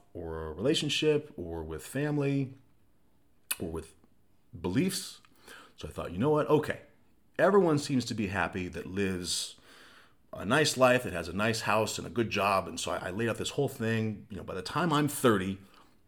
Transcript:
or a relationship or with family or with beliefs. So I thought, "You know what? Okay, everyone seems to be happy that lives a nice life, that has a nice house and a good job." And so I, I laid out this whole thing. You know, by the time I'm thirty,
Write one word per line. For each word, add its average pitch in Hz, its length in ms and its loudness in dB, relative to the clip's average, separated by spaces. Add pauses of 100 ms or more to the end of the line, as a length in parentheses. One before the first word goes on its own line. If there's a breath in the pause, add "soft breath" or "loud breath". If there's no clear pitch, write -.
(140)
or 82 340 -8
a 78 60 -8
relationship 147 800 0
or 82 280 -6
with 78 220 -8
family 139 680 -2 (1040)
or 95 100 -6
with 80 240 -8 (680)
beliefs. 113 600 -2 (580 soft breath)
So - 100 -12
I 73 40 -14
thought, 78 200 -8
"You 87 80 -4
know 131 100 2
what? 151 200 2
Okay, - 300 4 (600)
everyone 175 400 6
seems 131 260 0
to 117 80 -4
be 107 140 0
happy 92 420 -2
that 82 160 -8
lives 92 680 -2 (760 soft breath)
a - 140 -8
nice 143 320 2
life, 127 260 6
that 90 100 -6
has 82 140 -4
a 82 60 -8
nice 110 280 0
house 107 360 0
and - 80 -6
a - 60 -10
good 113 180 0
job." 98 380 2
And - 120 -10
so - 120 -4
I, 85 160 -4
I - 20 -6
laid 110 200 -2
out 104 80 -2
this - 140 -4
whole 139 180 0
thing. 110 600 -2
You 95 80 -10
know, 82 60 -10
by - 120 -8
the 92 60 -6
time 156 320 0
I'm 147 140 4
thirty, 98 500 2 (500 soft breath)